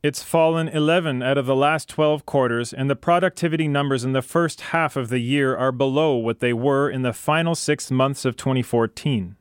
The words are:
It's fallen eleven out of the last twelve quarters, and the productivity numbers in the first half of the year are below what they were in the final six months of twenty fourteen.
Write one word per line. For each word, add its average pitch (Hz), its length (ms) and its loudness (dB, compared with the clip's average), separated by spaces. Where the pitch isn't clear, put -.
It's 147 200 -2
fallen 165 460 2
eleven 156 540 0
out 131 140 0
of 139 80 0
the 135 100 0
last 143 320 2
twelve 151 380 0
quarters, 120 480 0
and 135 160 -4
the 139 80 0
productivity 170 720 0
numbers 139 360 0
in 131 80 -2
the 131 100 0
first - 500 -2
half 160 240 0
of 123 140 -4
the 127 80 0
year 131 360 0
are 131 160 0
below 135 460 2
what 117 240 -2
they 120 140 2
were 139 340 2
in 127 140 -4
the 123 100 -2
final 165 420 0
six - 360 -2
months 131 340 0
of 127 120 0
twenty 131 260 0
fourteen. 113 800 -2